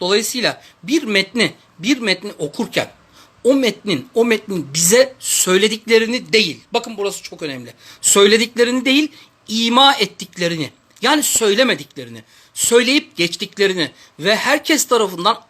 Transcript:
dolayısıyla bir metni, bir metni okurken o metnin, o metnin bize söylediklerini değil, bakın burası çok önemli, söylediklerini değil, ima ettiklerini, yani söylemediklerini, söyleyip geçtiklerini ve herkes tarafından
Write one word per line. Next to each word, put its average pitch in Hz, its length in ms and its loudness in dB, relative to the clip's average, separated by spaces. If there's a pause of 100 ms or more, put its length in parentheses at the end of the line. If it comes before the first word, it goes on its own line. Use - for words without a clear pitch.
dolayısıyla 202 600 -2 (200)
bir 294 200 -2
metni, 208 520 -2 (240)
bir 247 200 -2
metni 202 400 -4
okurken 156 520 -6 (540)
o 262 100 4
metnin, 202 600 -2
o 226 100 2
metnin 190 500 -4
bize 214 440 2
söylediklerini 220 1120 0
değil, 185 280 0 (120)
bakın 233 240 -6
burası 196 260 -6
çok - 200 -16
önemli, 127 320 -12 (260)
söylediklerini 233 840 2
değil, 285 280 2 (360)
ima 233 460 2
ettiklerini, 175 760 -4 (320)
yani 285 200 2
söylemediklerini, 160 1040 -2 (300)
söyleyip 247 640 2
geçtiklerini 180 720 -2 (280)
ve 196 180 0
herkes 294 480 0
tarafından 202 640 0